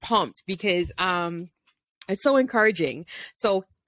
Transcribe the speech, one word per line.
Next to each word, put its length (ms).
pumped 440
because, 520
um, 520
it's 160
so 140
encouraging. 680
So 320